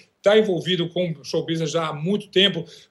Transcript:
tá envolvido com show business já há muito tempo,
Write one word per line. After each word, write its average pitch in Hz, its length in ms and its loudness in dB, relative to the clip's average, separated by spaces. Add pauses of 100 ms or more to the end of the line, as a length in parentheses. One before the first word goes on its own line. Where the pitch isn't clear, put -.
(240)
tá 202 120 6
envolvido 170 540 0
com 170 340 -4
show 160 220 -4
business 165 240 -4
já 160 200 -2
há 147 40 -6
muito 185 380 -4
tempo, 185 340 2 (260)